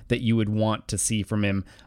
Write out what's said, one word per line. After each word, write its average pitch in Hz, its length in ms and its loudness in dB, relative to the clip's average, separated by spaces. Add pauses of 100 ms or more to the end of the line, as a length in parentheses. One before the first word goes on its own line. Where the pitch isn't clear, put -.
that 120 120 0
you 113 160 2
would 107 140 2
want 107 380 0
to 101 100 -4
see 107 240 -2
from 104 220 -2
him. 98 200 0 (220)